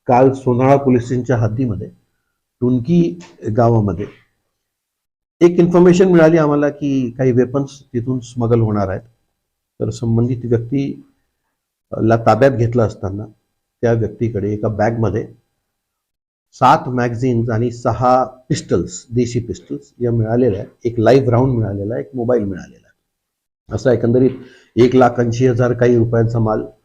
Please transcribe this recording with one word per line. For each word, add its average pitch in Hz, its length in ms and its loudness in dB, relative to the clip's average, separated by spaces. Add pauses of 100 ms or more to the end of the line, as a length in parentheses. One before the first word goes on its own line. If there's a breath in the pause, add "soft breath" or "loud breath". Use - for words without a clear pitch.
काल 131 240 4
सोनाळा 131 440 2
पोलीस 127 300 0
स्टेशनच्या 123 320 -4
हद्दीमध्ये 110 500 -4 (760)
टुनकी 127 580 0 (380)
गावामध्ये 104 480 2 (1400)
एक 175 180 4
इन्फॉर्मेशन 180 520 4
मिळाली 165 260 6
आम्हाला 147 320 0
की 135 480 -4
काही 131 140 0
वेपन्स 127 520 -2 (100)
तिथून 127 260 -4
स्मगल 117 420 -2
होणार 104 260 -2
आहेत. 95 140 -8 (800)
तर 117 80 -4
संबंधित 117 540 -2
व्यक्ती, 120 640 -4 (840)
अ, - 100 -8
ला 110 160 2
ताब्यात 113 340 4
घेतलं 117 360 0
असताना 101 380 -10 (560)
त्या 117 120 2
व्यक्तीकडे 107 600 -4
एका 107 140 -4
बॅगमध्ये 107 760 -4 (1120)
सात 143 340 2
मॅगझिन्स 120 600 -2
आणि 117 220 -2
सहा 127 520 0
पिस्टल्स, - 880 -6
देशी 120 280 -2
पिस्टल्स - 600 -12
या 120 120 -2
मिळालेल्या 117 480 0
आहेत. - 120 -14 (140)
एक 117 140 -6
लाईव्ह 117 300 4
राऊंड 123 240 2
मिळालेला 101 400 -4
आहे, 139 100 -6
एक - 120 -20
मोबाईल 120 280 -2
मिळालेला 85 440 -12
आहे. - 60 -20 (840)
असा 127 180 0
एकंदरीत 120 360 2 (460 loud breath)
एक 120 200 4
लाख 123 140 4 (100)
ऐंशी 120 280 0
हजार 120 260 0
काही 120 240 2
रुपयांचा 117 420 0
माल 110 260 -2 (200)